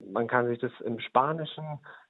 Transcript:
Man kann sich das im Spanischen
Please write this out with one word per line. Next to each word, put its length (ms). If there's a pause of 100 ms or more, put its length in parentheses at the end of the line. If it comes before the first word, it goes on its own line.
Man 260
kann 220
sich 100
das 140 (120)
im 140
Spanischen 800 (320)